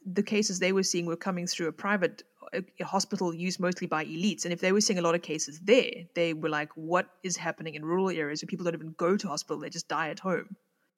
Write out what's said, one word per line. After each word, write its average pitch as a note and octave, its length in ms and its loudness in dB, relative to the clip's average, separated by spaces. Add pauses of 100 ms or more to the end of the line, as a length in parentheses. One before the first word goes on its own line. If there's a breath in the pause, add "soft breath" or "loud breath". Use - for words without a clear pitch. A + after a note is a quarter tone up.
the F#3+ 180 0
cases G#3 360 0
they F#3 140 2
were G3 100 4
seeing F3 240 0
were E3 100 -2
coming F3+ 300 -4
through E3+ 220 -2
a D3+ 40 -2
private, G3 500 0 (300)
uh, - 80 -2 (240)
hospital F#3 480 0
used F3 280 -4
mostly F3+ 260 0
by D#3 180 -2
elites. E3 400 0
And F3 80 -2
if E3+ 80 -4
they F#3 120 4
were G#3 80 6
seeing G3 180 2
a F3 40 2
lot E3+ 120 6
of E3+ 80 0
cases D#3 380 -6
there, G3+ 300 6 (240)
they E3+ 200 2
were D#3 140 -2
like, D3+ 280 -2
"What E3+ 320 0 (140)
is F3+ 140 -4
happening D#3+ 380 -6
in D3+ 100 -10
rural F#3 260 2
areas D#3 320 -2
where - 60 -10
people F3 160 -6
don't E3+ 100 0
even D#3+ 240 -10
go F3+ 180 4
to G3 120 -4
hospital, D3+ 320 -4
they - 100 -8
just E3+ 180 -10
die C4 200 0
at F3 100 -6
home?" - 380 -2 (420)